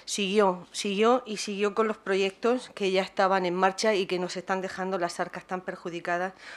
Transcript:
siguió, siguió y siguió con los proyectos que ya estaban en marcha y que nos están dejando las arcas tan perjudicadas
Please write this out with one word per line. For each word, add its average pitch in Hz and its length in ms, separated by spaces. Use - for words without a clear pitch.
siguió, 190 680
siguió 220 540
y 214 120
siguió 202 360
con 220 140
los 214 100
proyectos 196 760
que 190 160
ya 190 100
estaban 190 460
en 175 80
marcha 190 400
y 190 100
que 180 140
nos 180 180
están 190 240
dejando 190 380
las 170 200
arcas 175 260
tan 185 160
perjudicadas 175 720